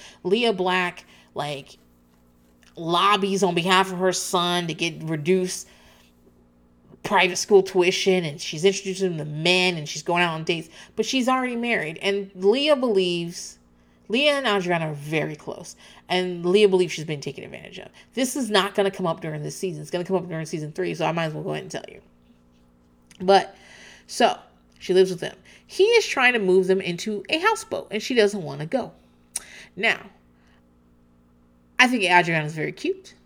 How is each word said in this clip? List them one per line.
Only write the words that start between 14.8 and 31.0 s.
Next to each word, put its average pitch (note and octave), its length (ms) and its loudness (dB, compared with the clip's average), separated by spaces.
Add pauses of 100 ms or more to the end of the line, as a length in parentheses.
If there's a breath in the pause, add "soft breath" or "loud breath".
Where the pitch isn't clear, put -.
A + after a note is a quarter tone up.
are D3 40 -8
very D3+ 420 -6
close, - 400 -16 (320 loud breath)
and F3+ 360 -2
Leah G3 240 6
believes F#3 240 2
she's D#3 120 -8
been D3 160 -6
taken - 240 -12
advantage - 340 -16
of. - 100 -16 (260 loud breath)
This B3+ 200 0
is A#3+ 160 -4
not G3 240 2
gonna G3 160 2
come F#3 160 -4
up E3 140 -2
during D#3 220 -8
this D3 140 -8
season. D#3+ 260 -8
It's D3+ 80 -16
gonna F3 140 -4
come F#3+ 120 0
up F3 120 -4
during D#3+ 180 -6
season D3+ 260 -8
three, E3+ 220 -6
so D#3+ 120 -2
I D#3+ 60 0
might E3 120 -2
as D#3 100 -4
well D3+ 100 -8
go D#3 60 -6
ahead D#3 120 -6
and D#3 80 -14
tell - 180 -10
you. - 120 -20 (1200)
But, F#3 360 4 (500 loud breath)
so, - 320 2 (400)
she - 160 -4
lives F#3 160 4
with E3+ 100 -8
them. - 160 -10 (300 loud breath)
He - 180 2
is A4+ 220 4
trying B3 280 2
to A#3 40 2
move F#3 280 4
them F#3+ 140 2
into F#3+ 480 -6
a D#4 100 0
houseboat, F#4 520 -2
and G#3+ 120 -6
she C4 120 -4
doesn't G#3 280 2
wanna D3 240 -8
go. B3+ 260 -4 (840 loud breath)
Now, G3+ 240 0 (1800 soft breath)